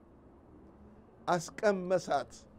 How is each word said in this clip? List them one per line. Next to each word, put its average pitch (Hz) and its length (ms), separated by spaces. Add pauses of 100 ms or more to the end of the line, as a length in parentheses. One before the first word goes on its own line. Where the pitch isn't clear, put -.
(1300)
አስቀመሳት። 180 1040 (280)